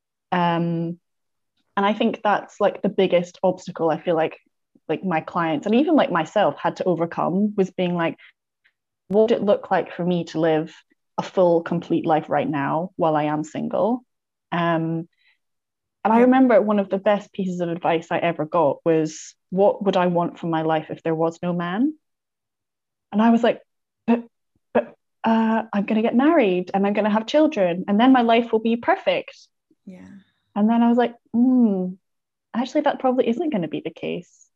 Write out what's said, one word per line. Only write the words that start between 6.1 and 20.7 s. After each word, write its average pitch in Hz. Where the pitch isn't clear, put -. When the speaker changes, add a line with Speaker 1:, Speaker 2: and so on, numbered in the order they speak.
Speaker 1:
myself 170
had 170
to 190
overcome, 170
was 185
being 180
like, 170
"What 202
would 220
it -
look -
like 175
for 175
me 175
to 160
live 160
a 180
full, 170
complete 170
life 156
right 147
now 147
while 160
I 147
am 151
single?" 202
Um, 165
and 214
I 233
Speaker 2:
Yeah. 240
Speaker 1:
remember 254
one 208
of 196
the 196
best 202
pieces 185
of 170
advice 170
I 170
ever 165
got 151
was, 160
"What 190
would 190
I 180
want 170
from 175
my 160
life 160